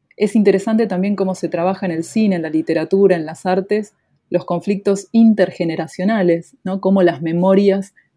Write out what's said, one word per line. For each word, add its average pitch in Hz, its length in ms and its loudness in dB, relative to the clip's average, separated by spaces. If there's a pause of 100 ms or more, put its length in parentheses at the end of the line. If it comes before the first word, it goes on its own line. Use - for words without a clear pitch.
(160)
Es 214 220 0
interesante 208 500 2
también 190 300 -2
cómo 185 180 -2
se 165 140 -6
trabaja 180 360 -2
en 180 60 -2
el 165 140 -4
cine, 208 320 0
en 165 60 -4
la 160 60 -6
literatura, 160 680 0
en 160 80 -6
las 160 200 -12
artes, 196 480 -2 (360)
los 175 160 -2
conflictos 196 680 -4
intergeneracionales, 180 1500 0
¿no? 190 160 -6
Cómo 190 240 2
las 160 180 2
memorias 190 720 2 (240)